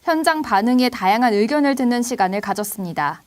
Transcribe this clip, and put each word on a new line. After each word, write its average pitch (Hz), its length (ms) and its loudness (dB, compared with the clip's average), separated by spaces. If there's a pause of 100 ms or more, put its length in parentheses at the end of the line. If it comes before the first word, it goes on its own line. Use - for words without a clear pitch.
현장 320 400 0
반응에 247 460 2
다양한 226 440 0
의견을 277 440 2
듣는 240 260 0
시간을 208 380 -2
가졌습니다. 180 880 -6